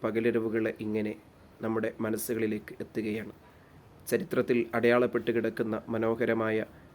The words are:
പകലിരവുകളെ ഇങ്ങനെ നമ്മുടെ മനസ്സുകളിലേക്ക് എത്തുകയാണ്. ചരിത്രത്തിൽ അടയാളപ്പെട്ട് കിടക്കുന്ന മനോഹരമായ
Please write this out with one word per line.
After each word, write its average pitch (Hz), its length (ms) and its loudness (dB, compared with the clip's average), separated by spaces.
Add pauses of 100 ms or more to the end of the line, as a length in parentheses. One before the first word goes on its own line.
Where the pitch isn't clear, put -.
പകലിരവുകളെ 110 680 0 (120)
ഇങ്ങനെ 107 280 -2 (500)
നമ്മുടെ 110 240 0 (160)
മനസ്സുകളിലേക്ക് 110 680 -2 (100)
എത്തുകയാണ്. 107 520 -4 (760)
ചരിത്രത്തിൽ 123 480 2 (180)
അടയാളപ്പെട്ട് 120 580 4
കിടക്കുന്ന 110 400 0 (180)
മനോഹരമായ 113 720 0 (300)